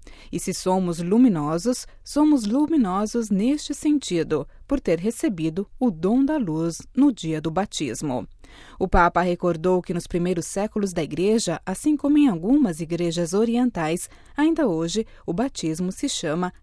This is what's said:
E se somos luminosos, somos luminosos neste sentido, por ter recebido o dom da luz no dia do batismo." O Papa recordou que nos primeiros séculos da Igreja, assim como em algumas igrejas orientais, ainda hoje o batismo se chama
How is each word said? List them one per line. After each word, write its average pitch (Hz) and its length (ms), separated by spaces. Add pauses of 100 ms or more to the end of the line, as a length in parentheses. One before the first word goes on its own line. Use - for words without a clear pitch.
(300)
E - 80
se 180 160
somos 185 460
luminosos, 180 880 (160)
somos 294 420
luminosos 220 840
neste 247 440
sentido, 170 720 (220)
por - 140
ter 165 180
recebido 185 680 (140)
o 254 100
dom 196 360
da 311 100
luz 165 460 (120)
no 269 200
dia 160 260
do 156 100
batismo." 143 760 (500)
O 185 120
Papa 175 320
recordou 175 600
que 185 120
nos 175 120
primeiros 175 420
séculos 202 440
da 170 100
Igreja, 170 640
assim 294 300
como 294 220
em 294 100
algumas 190 540
igrejas 170 520
orientais, 220 760 (260)
ainda 302 320
hoje 170 400 (180)
o 165 60
batismo 180 640
se 285 160
chama 180 420 (120)